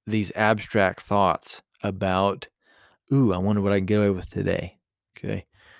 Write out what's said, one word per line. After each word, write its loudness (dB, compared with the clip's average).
these -2
abstract 0
thoughts 0
about, 0
"Ooh, 4
I 0
wonder 0
what 2
I 2
can -2
get 2
away 4
with -6
today." -4
Okay. -8